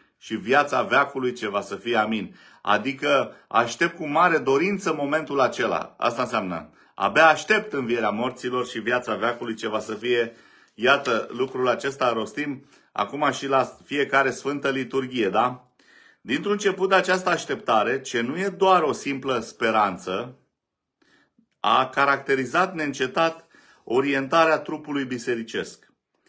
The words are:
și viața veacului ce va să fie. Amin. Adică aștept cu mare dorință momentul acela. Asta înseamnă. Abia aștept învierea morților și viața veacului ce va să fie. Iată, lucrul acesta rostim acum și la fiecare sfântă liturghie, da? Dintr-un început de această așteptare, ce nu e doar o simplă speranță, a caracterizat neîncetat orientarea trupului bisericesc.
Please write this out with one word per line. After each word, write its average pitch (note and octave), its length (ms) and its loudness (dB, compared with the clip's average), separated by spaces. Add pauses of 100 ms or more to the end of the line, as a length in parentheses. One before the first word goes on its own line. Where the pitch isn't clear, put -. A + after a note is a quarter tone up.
(180)
și - 180 -8
viața C3 460 2
veacului B2+ 520 0
ce A2 160 -6
va G2+ 120 -2
să G2 140 -10
fie. A2+ 200 -2
Amin. G#2+ 400 -2 (260)
Adică C3 760 0 (120)
aștept A#2 480 0
cu D#3+ 120 -6
mare D#3+ 300 4
dorință D#3+ 560 0
momentul C#3+ 460 -2
acela. A#2 580 0
Asta A#2 240 0
înseamnă. F#2+ 480 -4 (260)
Abia A2+ 320 4
aștept G#3 460 2
învierea A#2 360 0
morților B2 580 -4
și A#2 120 -10
viața A#2 360 -2
veacului A2+ 400 -4
ce A2 120 -8
va G#2+ 120 -2
să A2 140 -6
fie. A#2 420 -2 (380)
Iată, B2+ 580 2
lucrul B2+ 360 -2
acesta B2 460 0
rostim C3 520 -6 (260)
acum C#3+ 400 -2
și C3+ 160 -8
la C3+ 160 2 (200)
fiecare C3+ 480 0
sfântă C#3 380 -4
liturghie, B2+ 600 -2
da? B2 380 0 (580)
Dintr-un E3+ 260 -2
început G3 380 0
de F#3+ 60 6
această F#3 340 2
așteptare, C3 720 0
ce - 200 -4
nu C3 160 -4
e F#3+ 100 -2
doar F#3 340 4
o D3 100 2
simplă C3 480 -4
speranță, A2 1000 -2 (1200)
a B2 300 2
caracterizat C#3 840 0
neîncetat D3 720 -2 (360)
orientarea C#3 760 2
trupului D3 460 -6
bisericesc. A#2 840 -6 (380)